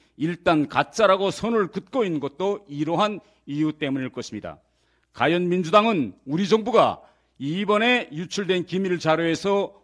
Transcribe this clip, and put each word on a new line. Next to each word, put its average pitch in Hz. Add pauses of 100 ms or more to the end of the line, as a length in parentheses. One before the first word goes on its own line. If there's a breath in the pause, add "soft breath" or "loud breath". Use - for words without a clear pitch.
(160 soft breath)
일단 160
가짜라고 190
선을 220
긋고 226
있는 160
것도 185
이러한 165 (260 soft breath)
이유 151
때문일 135
것입니다. 101 (520)
과연 175
민주당은 180 (120)
우리 165
정부가 170 (380 soft breath)
이번에 208
유출된 180
기밀 180
자료에서 165